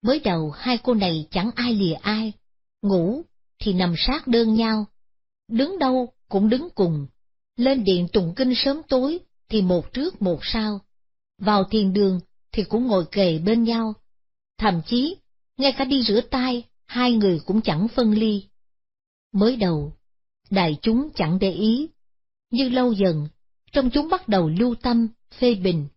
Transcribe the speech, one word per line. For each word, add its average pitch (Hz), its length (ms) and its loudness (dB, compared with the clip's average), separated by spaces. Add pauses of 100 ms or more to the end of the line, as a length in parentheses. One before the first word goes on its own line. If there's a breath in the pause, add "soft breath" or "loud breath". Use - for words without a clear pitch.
Mới 269 180 0
đầu 165 300 -2
hai 240 280 -4
cô 247 160 0
này 175 360 0
chẳng 196 240 -2
ai 240 200 -2
lìa 196 180 0
ai, 214 400 -4 (500)
ngủ 196 400 0 (360)
thì 202 140 -2
nằm 180 240 0
sát 285 300 -2
đơn 233 280 2
nhau, 220 320 0 (640)
đứng 277 300 -2
đâu 254 340 0 (160)
cũng 202 200 2
đứng 254 260 0
cùng, 156 320 -2 (500)
lên 254 280 2
điện 175 280 2
tụng 175 240 0
kinh 254 200 2
sớm 277 320 -2
tối 277 300 0 (300)
thì 220 140 0
một 180 300 0
trước 294 300 -6
một 175 200 -2
sau, 214 380 -4 (580)
vào 196 260 2
thiền 196 280 0
đường 190 280 2 (320)
thì 208 120 -2
cũng 233 220 -2
ngồi 190 260 2
kề 180 260 2
bên 220 260 2
nhau, 226 300 -2 (640)
thậm 190 280 0
chí 277 300 -2 (400)
ngay 269 160 2
cả 269 120 -4
đi 262 180 0
rửa 226 180 2
tay 247 420 -4 (220)
hai 247 280 0
người 196 340 2
cũng 208 140 2
chẳng 185 280 0
phân 233 240 2
ly. 214 320 0 (880)
Mới 220 240 2
đầu, 160 360 -2 (580)
đại 170 320 0
chúng 240 320 0
chẳng 165 240 0
để 190 140 0
ý, 226 360 0 (640)
nhưng 247 220 0
lâu 247 200 2
dần, 175 360 0 (440)
trong 262 180 2
chúng 294 180 0
bắt 359 200 -2
đầu 190 200 2
lưu 226 260 0
tâm, 233 340 0 (220)
phê 240 240 2
bình 175 420 -2